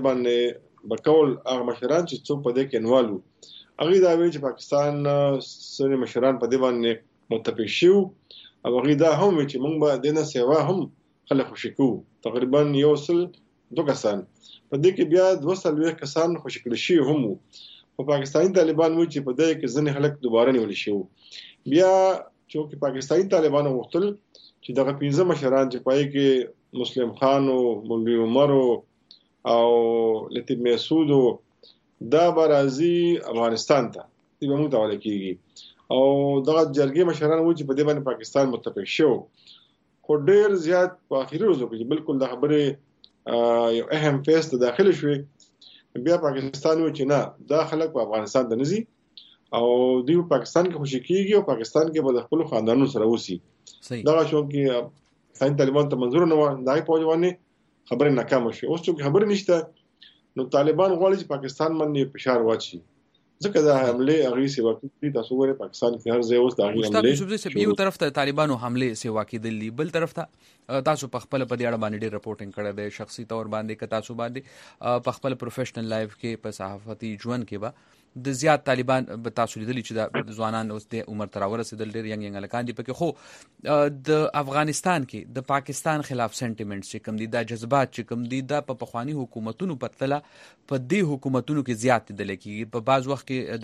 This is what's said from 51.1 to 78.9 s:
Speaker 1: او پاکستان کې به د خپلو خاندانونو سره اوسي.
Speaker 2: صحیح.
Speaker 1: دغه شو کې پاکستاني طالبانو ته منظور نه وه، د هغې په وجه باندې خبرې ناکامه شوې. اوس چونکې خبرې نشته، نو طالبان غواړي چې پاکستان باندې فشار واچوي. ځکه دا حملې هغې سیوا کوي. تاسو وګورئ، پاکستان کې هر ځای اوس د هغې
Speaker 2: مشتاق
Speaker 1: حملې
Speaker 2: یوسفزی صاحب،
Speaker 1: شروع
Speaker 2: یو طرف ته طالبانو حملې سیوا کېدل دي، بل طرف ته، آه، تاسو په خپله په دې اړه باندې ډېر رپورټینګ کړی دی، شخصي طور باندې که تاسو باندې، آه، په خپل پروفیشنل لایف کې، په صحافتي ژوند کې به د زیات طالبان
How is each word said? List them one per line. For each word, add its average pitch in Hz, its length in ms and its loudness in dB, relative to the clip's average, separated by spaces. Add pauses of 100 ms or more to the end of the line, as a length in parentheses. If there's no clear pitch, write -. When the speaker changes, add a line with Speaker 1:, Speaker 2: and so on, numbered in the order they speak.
Speaker 1:
او 202 160 4
پاکستان 127 360 0
کې 156 180 -2
به 135 80 2
د 117 120 0
خپلو 160 260 -2
خاندانونو 120 420 2
سره 110 180 0
اوسي. 98 260 -4 (500)
Speaker 2:
صحیح. 117 200 -8
Speaker 1:
دغه 160 240 4
شو 151 180 2
کې 143 140 -2 (640)
پاکستاني 143 340 0
طالبانو 143 320 2
ته 127 80 -2
منظور 135 300 2
نه 156 80 6
وه، 147 100 4 (160)
د - 80 2
هغې 156 140 0
په 165 60 2
وجه 160 180 2
باندې 170 180 2 (600)
خبرې 143 300 2
ناکامه 117 360 0
شوې. - 140 -8
اوس 170 160 -2
چونکې 156 220 -2
خبرې 190 260 4
نشته، 190 220 2 (840)
نو 131 40 -4 (160)
طالبان 156 420 4
غواړي 190 200 4
چې 175 140 -12
پاکستان 139 460 -4
باندې 147 340 -2
فشار 120 360 0
واچوي. 110 320 -4 (640)
ځکه 202 240 0
دا 143 100 6
حملې 131 400 2 (100)
هغې 127 280 0
سیوا 113 240 2
کوي. 147 360 -8
تاسو 113 200 -4
وګورئ، 135 280 2
پاکستان 120 320 -4
کې 113 180 -8
هر 120 160 2
ځای 120 140 4
اوس 123 120 2
د 113 100 0
هغې 107 120 -2
Speaker 2:
مشتاق 107 240 2
Speaker 1:
حملې 120 140 4
Speaker 2:
یوسفزی 196 220 -4
صاحب، - 160 -10
Speaker 1:
شروع 208 120 0
Speaker 2:
یو 208 160 2
طرف 190 220 -2
ته 143 160 -4
طالبانو 139 420 0
حملې 120 400 -4
سیوا 110 300 -4
کېدل 113 320 -6
دي، 110 60 -8 (120)
بل 156 160 -4
طرف 165 220 -4
ته، 160 100 -10
آه، - 600 -8
تاسو 139 260 -2
په 120 100 -8
خپله 131 240 -4
په 123 60 -4
دې 120 140 -4
اړه 117 140 -4
باندې 107 200 -6
ډېر 110 140 -6
رپورټینګ 101 380 -12
کړی 104 240 -6
دی، 104 200 -10
شخصي 110 340 -14
طور 110 200 -8
باندې 110 300 -8
که 113 120 -8
تاسو 113 260 -8
باندې، 123 180 -8 (480)
آه، 123 120 0 (100)
په 120 100 -8
خپل 131 240 -6
پروفیشنل 117 520 -8
لایف 110 200 -6
کې، 113 320 -10
په 107 140 -10
صحافتي 107 500 -12 (140)
ژوند 120 240 -6
کې 104 160 -10
به - 360 -16 (140)
د 131 240 -8
زیات 147 280 2
طالبان 127 400 0 (160)